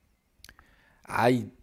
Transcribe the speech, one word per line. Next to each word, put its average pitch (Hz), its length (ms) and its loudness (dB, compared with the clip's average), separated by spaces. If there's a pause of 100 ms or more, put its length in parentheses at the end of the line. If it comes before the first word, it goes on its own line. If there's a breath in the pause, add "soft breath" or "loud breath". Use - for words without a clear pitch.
(1040 soft breath)
아이, 113 460 0 (140)